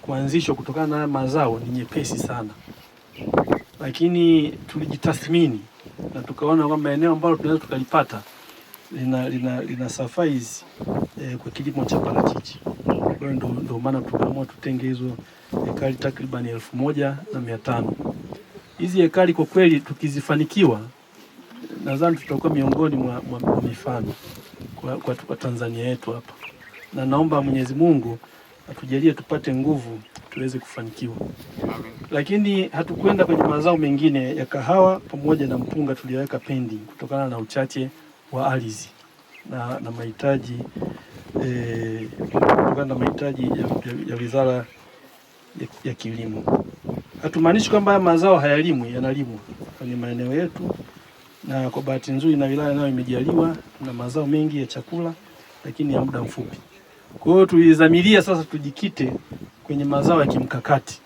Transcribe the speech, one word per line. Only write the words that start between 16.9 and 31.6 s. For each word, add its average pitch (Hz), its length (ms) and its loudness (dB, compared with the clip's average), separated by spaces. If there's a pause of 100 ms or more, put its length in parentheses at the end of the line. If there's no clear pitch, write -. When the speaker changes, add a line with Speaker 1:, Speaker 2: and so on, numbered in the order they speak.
Speaker 1:
na 127 60 -6
mia 117 180 -6
tano. - 340 -2 (840)
Hizi 180 220 0
ekari 175 340 6
kwa 156 120 0
kweli 170 340 6
tukizifanikiwa, 147 1000 2 (1040)
nadhani 156 320 2
tutakuwa 156 360 -2
miongoni 139 440 2
mwa, 127 340 -4
mwa, 123 100 -8
mwa 135 220 0
mifano 120 520 -6 (640)
kwa, 131 200 -8
kwa, 123 180 -4
kwa - 220 -8
Tanzania 120 520 -6
yetu 120 240 -4
hapa. 120 200 -12 (600)
Na 131 140 -4
naomba 147 360 4
Mwenyezi 131 320 0
Mungu 135 440 4 (520)
atujalie 135 420 2
tupate 143 420 -4
nguvu 131 460 -2 (300)
tuweze 131 280 -6
kufanikiwa. 113 580 -10 (460)